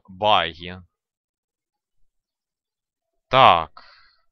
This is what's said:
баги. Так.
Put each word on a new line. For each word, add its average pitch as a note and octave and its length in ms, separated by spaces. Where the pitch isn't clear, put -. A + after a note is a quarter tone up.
баги. F#2 720
Так. G2+ 560